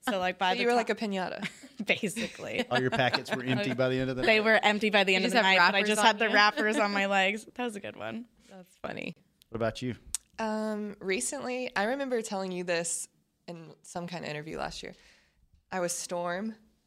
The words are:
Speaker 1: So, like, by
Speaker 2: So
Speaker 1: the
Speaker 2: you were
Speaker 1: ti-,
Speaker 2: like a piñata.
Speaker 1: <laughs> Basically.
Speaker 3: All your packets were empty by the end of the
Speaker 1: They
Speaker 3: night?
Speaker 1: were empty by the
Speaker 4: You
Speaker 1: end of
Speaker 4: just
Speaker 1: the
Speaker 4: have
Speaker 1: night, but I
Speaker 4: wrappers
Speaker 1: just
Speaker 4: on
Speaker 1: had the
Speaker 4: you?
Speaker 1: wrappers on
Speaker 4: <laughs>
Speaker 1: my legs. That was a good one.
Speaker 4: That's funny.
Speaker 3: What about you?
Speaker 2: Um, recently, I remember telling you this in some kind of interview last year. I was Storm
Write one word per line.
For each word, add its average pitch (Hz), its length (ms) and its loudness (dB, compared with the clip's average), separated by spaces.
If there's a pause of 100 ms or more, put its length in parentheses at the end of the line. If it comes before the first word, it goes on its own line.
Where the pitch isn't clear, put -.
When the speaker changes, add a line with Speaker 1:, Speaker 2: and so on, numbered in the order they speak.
Speaker 1:
So, 202 100 0
like, 185 180 0
by 185 140 2
Speaker 2:
So 185 40 2
Speaker 1:
the 196 60 -2
Speaker 2:
you 240 60 2
were 240 40 4
Speaker 1:
ti-, 240 60 4
Speaker 2:
like 226 120 0
a 214 60 2
piñata. 196 500 -4 (200)
Speaker 1:
<laughs> - 200 -12
Basically. 175 840 -4
Speaker 3:
All 127 80 2
your 127 120 2
packets 123 440 2
were 127 80 -6
empty 123 300 0
by 127 160 2
the 131 100 0
end 131 100 -2
of 131 60 -4
the 127 60 -6
Speaker 1:
They 226 160 4
Speaker 3:
night? 214 80 2
Speaker 1:
were 220 180 6
empty 208 260 2
by 202 140 4
the 190 80 2
Speaker 4:
You 190 60 4
Speaker 1:
end 190 80 0
of 240 60 2
Speaker 4:
just 226 100 4
Speaker 1:
the 196 40 4
Speaker 4:
have 190 120 6
Speaker 1:
night, - 0 - (140)
but 196 40 0
I 196 40 4
Speaker 4:
wrappers 208 100 0
Speaker 1:
just 214 100 2
Speaker 4:
on 208 60 6
Speaker 1:
had 214 140 4
the 226 80 2
Speaker 4:
you? 202 60 0
Speaker 1:
wrappers 214 440 4
on 208 140 2
Speaker 4:
<laughs> - 20 -4
Speaker 1:
my 196 140 0
legs. 196 380 2 (100)
That 247 100 -6
was 226 100 -6
a 196 60 -10
good 104 160 -12
one. 220 280 -8 (240)
Speaker 4:
That's 190 320 -20
funny. - 340 -8 (340)
Speaker 3:
What 113 80 -10
about 110 240 -2
you? 123 140 -4 (440)
Speaker 2:
Um, 214 640 -4
recently, 247 760 -4
I 196 80 0
remember 254 380 -2
telling 190 320 -6
you 180 100 -6
this 175 460 -4 (400)
in 165 320 -14
some 175 260 -10
kind 170 160 -10
of 139 80 -6
interview 151 260 -8
last - 240 -6
year. - 120 -12 (760)
I 185 100 -4
was 175 100 -2
Storm 175 640 -6 (320)